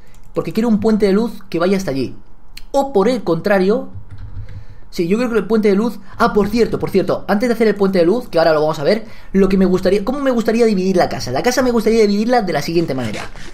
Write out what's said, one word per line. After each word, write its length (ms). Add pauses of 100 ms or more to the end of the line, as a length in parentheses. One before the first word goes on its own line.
(340)
Porque 200
quiero 160
un 100
puente 260
de 80
luz 360
que 100
vaya 180
hasta 140
allí. 240 (560)
O 220
por 160
el 140
contrario, 680 (1000)
sí, 180
yo 100
creo 140
que 60
el 100
puente 200
de 80
luz. 240 (180)
Ah, 160
por 140
cierto, 320
por 100
cierto, 380
antes 220
de 40
hacer 140
el 80
puente 240
de 60
luz, 240
que 100
ahora 140
lo 80
vamos 180
a 40
ver, 220 (260)
lo 180
que 80
me 80
gustaría, 400
¿cómo 140
me 120
gustaría 340
dividir 300
la 140
casa? 220
La 120
casa 180
me 100
gustaría 300
dividirla 400
de 120
la 80
siguiente 340
manera. 340 (240)